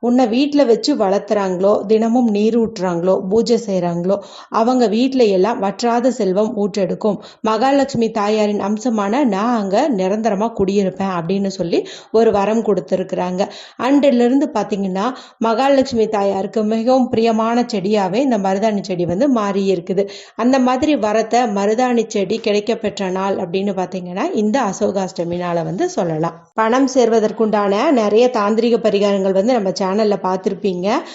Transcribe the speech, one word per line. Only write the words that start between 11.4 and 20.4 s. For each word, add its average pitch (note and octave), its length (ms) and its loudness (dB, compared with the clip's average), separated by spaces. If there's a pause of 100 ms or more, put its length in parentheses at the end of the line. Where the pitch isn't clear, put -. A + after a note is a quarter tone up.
சொல்லி F#3+ 340 -2 (320)
ஒரு A3+ 200 4
வரம் G#3 320 0
கொடுத்துருக்குறாங்க. F3+ 800 -2 (340)
அன்றிலிருந்து C4+ 760 2
பாத்தீங்கன்னா, G3+ 540 -2 (320)
மகாலட்சுமி A#3+ 720 2
தாயாருக்கு G3+ 540 -2
மிகவும் A3+ 460 2
பிரியமான A3+ 560 2
செடியாவே G3+ 500 0
இந்த B3 240 2
மருதாணி G3 440 0
செடி F3 220 -2
வந்து F3+ 240 0
மாறி G3+ 380 0
இருக்குது. F#3 360 0 (340)
அந்த B3+ 220 2